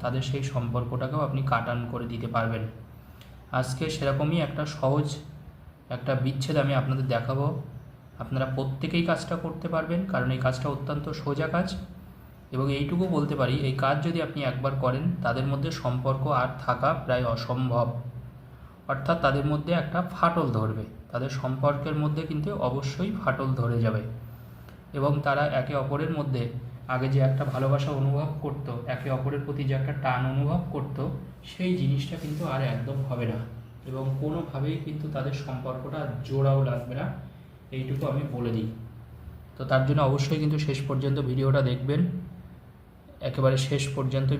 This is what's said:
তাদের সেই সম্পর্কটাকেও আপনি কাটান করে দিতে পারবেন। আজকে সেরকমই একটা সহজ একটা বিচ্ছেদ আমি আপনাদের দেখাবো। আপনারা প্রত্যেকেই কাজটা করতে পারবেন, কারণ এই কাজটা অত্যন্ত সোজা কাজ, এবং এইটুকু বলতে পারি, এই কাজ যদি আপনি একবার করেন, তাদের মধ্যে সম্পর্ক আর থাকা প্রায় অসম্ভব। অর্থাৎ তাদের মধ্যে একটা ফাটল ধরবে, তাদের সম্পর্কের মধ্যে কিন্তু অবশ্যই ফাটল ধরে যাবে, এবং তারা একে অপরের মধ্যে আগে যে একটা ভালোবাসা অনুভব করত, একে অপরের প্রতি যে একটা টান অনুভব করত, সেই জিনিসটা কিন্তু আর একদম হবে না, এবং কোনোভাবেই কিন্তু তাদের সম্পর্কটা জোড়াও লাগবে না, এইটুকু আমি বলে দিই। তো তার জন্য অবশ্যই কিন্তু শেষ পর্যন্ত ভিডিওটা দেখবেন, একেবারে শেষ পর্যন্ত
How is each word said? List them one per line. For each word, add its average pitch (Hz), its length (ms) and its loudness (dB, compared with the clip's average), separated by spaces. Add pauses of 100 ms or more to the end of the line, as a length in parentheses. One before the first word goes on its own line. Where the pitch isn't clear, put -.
তাদের 127 260 0
সেই 135 140 0 (100)
সম্পর্কটাকেও 123 760 0
আপনি 135 140 0 (100)
কাটান 120 280 2 (120)
করে 120 200 -4
দিতে 117 240 -4
পারবেন। 113 280 2 (960)
আজকে 131 240 -2 (120)
সেরকমই 151 520 2
একটা 151 160 -2 (140)
সহজ 147 300 4 (880)
একটা 135 180 0 (100)
বিচ্ছেদ 135 400 0
আমি 139 180 2
আপনাদের 131 320 2
দেখাবো। 135 320 2 (800)
আপনারা 131 220 0 (100)
প্রত্যেকেই 135 540 0
কাজটা 165 340 0
করতে 170 300 -4
পারবেন, 160 260 0 (120)
কারণ 127 240 2
এই 127 100 -2
কাজটা 127 300 2
অত্যন্ত 147 300 -4 (160)
সোজা 147 340 0
কাজ, 185 120 2 (880)
এবং 135 100 2 (120)
এইটুকু 175 280 2 (100)
বলতে 143 240 2
পারি, 127 160 4 (120)
এই 131 160 0
কাজ 139 120 4 (100)
যদি 170 160 0
আপনি 147 180 -4 (120)
একবার 135 220 0 (100)
করেন, 127 200 2 (200)
তাদের 123 280 2
মধ্যে 143 180 0 (120)
সম্পর্ক 131 420 0 (180)
আর 127 80 2 (140)
থাকা 127 260 2 (140)
প্রায় 123 220 2 (100)
অসম্ভব। 120 520 2 (1040)
অর্থাৎ 165 340 2
তাদের 139 260 4
মধ্যে 151 200 0 (100)
একটা 170 180 -2 (140)
ফাটল 170 340 4 (100)
ধরবে, 107 280 0 (260)
তাদের 131 280 -2
সম্পর্কের 139 640 0
মধ্যে 151 260 2
কিন্তু 151 200 0 (180)
অবশ্যই 135 520 -2
ফাটল 135 300 0 (100)
ধরে 117 260 2
যাবে, 107 160 2 (920)
এবং 139 180 2 (140)
তারা 143 180 4 (160)
একে 143 140 -2 (100)
অপরের 143 340 0
মধ্যে 131 260 0 (520)
আগে 131 180 2
যে 135 60 6 (100)
একটা 135 140 2 (100)
ভালোবাসা 135 360 2 (100)
অনুভব 139 300 2 (140)
করত, 139 240 -4 (280)
একে 135 220 -4
অপরের 135 280 0
প্রতি 139 240 -2
যে 135 100 2
একটা 135 140 0 (100)
টান 127 180 2 (120)
অনুভব 147 280 2 (120)
করত, 139 240 -4 (540)
সেই 180 300 0
জিনিসটা 139 420 2
কিন্তু 151 200 -4 (100)
আর 135 80 2 (120)
একদম 139 240 -2 (120)
হবে 120 220 0
না, 113 80 -2 (500)
এবং 131 140 -4 (180)
কোনোভাবেই 151 640 -2
কিন্তু 151 200 -6 (100)
তাদের 135 280 -2
সম্পর্কটা 131 560 -6 (280)
জোড়াও 135 420 4
লাগবে 120 300 -2
না, 170 60 -2 (720)
এইটুকু 131 360 -2
আমি 143 120 0 (120)
বলে 120 200 0
দিই। 110 140 0 (840)
তো - 80 -10 (100)
তার 131 160 6
জন্য 139 120 6 (100)
অবশ্যই 143 340 4
কিন্তু 151 140 4 (100)
শেষ 135 200 0
পর্যন্ত 135 300 2 (120)
ভিডিওটা 135 400 4
দেখবেন, 131 320 2 (1300)
একেবারে 131 280 4 (100)
শেষ 143 160 2 (120)
পর্যন্ত 135 340 2 (100)